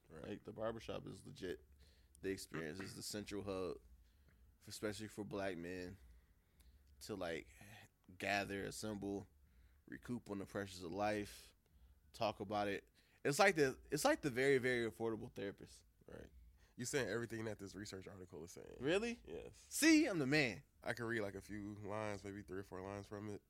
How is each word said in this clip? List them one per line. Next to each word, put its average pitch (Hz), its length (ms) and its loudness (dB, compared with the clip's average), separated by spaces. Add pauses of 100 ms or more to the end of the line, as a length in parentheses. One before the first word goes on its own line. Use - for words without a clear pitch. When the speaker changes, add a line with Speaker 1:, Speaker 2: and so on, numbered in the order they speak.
(120)
Speaker 1:
Right. 80 180 -10
Speaker 2:
Like, - 140 -6
the - 80 -10
barbershop 110 540 -4
is 98 200 -10
legit - 340 -6 (600)
the 95 80 0
experience. 82 500 -4
It's 98 140 -8
the 101 80 -8
central 101 400 -4
hub, 95 340 -2 (920)
especially 107 400 -4
for 104 160 -6
black 98 320 -2
men, 90 400 -6 (1120)
to, 110 80 -4
like, 85 320 -2 (720)
gather, 98 460 2
assemble, 101 600 -2 (640)
recoup 113 420 -8
on 98 80 -2
the 95 60 -4
pressures 95 380 -4
of 85 100 -4
life, 104 560 0 (720)
talk 107 220 2
about 104 280 2
it. 98 160 0 (400)
It's 143 140 4
like 196 180 10
the, 135 200 6 (140)
it's 151 140 2
like 302 180 6
the 147 80 2
very, 131 280 6
very 120 300 4
affordable 113 440 -2
therapist. - 420 -6 (360)
Speaker 1:
Right. - 160 -12 (500)
You 120 80 -6
saying 123 280 2
everything 113 340 -2
that 104 120 -4
this 95 160 -10
research 95 360 -8
article 92 340 -12
is 87 80 -14
saying. - 140 -14 (120)
Speaker 2:
Really? 208 480 0
Speaker 1:
Yes. - 260 -10 (160)
Speaker 2:
See, 311 380 8
I'm 196 120 0
the 135 80 4
man. 135 360 4 (220)
Speaker 1:
I - 80 0
can 117 140 -2
read, 113 160 2
like, 98 120 -2
a 98 60 -6
few 104 440 -6
lines, 104 400 -2
maybe 101 180 -6
three 92 180 -8
or - 40 -10
four 92 160 -8
lines 101 260 -6
from 104 240 -8
it. 101 200 -8